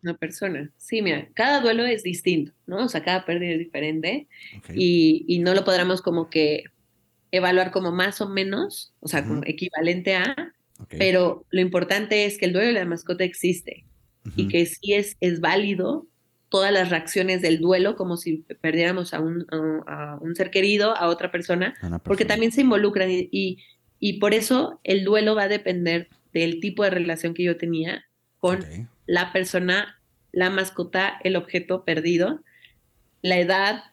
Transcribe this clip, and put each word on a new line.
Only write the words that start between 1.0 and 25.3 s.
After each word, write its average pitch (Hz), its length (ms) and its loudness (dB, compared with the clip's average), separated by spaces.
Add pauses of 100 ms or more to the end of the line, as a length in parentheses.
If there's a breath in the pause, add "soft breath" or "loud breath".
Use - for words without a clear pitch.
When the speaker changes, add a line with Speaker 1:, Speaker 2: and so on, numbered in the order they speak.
Speaker 1:
mira, 160 340 -2
cada 269 260 2
duelo 233 240 2
es 226 180 0
distinto, 175 500 -2 (120)
¿no? 196 200 -4
O 233 40 -2
sea, 220 140 -4
cada 185 220 0
pérdida 175 260 -2
es 160 80 -2
diferente 160 680 -4 (300 loud breath)
Speaker 2:
Ok. - 160 -18
Speaker 1:
y, 175 540 4
y 175 120 2
no 180 140 4
lo 190 100 4
podremos 185 380 2
como 165 280 -2
que 151 340 2 (680)
evaluar 185 400 2
como 185 200 -2
más 185 300 -2
o 196 80 -4
menos, 196 720 -4
o - 60 -12
sea, - 160 -2
como 113 180 -4
Speaker 2:
Ujú. - 80 -8
Speaker 1:
equivalente 180 680 -2
a, 269 380 -4 (260)
Speaker 2:
Ok. - 180 -16
Speaker 1:
pero 185 540 2
lo 185 100 2
importante 202 640 0
es 202 120 -4
que 202 80 -2
el 180 80 0
duelo 202 160 2
de 240 40 2
la 190 120 0
mascota 175 380 -4
existe - 640 -4 (500)
y 104 80 0
Speaker 2:
Ujú. 98 80 -2
Speaker 1:
que 170 140 4
sí 190 280 -4
es, 202 260 -2
es 175 200 0
válido 202 680 0 (420)
todas 196 220 2
las 185 180 4
reacciones 180 520 0
del 165 180 4
duelo, 185 360 4
como 180 220 -4
si 165 200 -4 (240)
perdiéramos 170 520 0
a 160 60 -4
un, 170 260 -4 (420)
a, 147 260 -10
a 143 60 -12
un 165 160 -8
ser 185 160 -2
querido, 202 440 2
a 175 120 0
otra 170 240 -2
persona, 180 500 -2
Speaker 2:
A 175 60 -6
una 170 120 -4
Speaker 1:
porque 185 240 0
Speaker 2:
persona. - 120 0
Speaker 1:
también 226 160 2
se 277 100 2
involucran 202 500 4
y, 180 200 0
y, 190 260 -2 (420 loud breath)
y 202 200 -2
por 208 140 2
eso 254 500 0
el 190 200 2
duelo 214 320 2